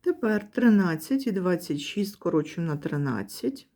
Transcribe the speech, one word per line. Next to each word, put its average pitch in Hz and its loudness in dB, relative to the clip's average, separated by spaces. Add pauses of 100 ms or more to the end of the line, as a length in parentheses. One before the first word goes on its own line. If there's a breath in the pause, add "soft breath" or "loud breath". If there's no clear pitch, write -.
Тепер 220 0
тринадцять 214 4
і 220 -2
двадцять 175 0
шість 202 -6
скорочуємо 160 -2
на 147 -4
тринадцять. 143 -4